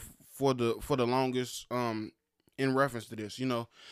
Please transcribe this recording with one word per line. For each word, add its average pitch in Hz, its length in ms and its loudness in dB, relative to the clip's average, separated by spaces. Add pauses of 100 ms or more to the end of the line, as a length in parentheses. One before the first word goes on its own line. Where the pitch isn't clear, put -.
(320)
for 135 220 4
the, 117 260 2
for 143 160 -2
the 123 120 4
longest, 127 640 0
um, 117 420 -4 (440)
in 135 160 2
reference 131 340 0
to 113 80 -12
this, 107 240 -8
you 131 60 -2
know, 120 220 -2 (240)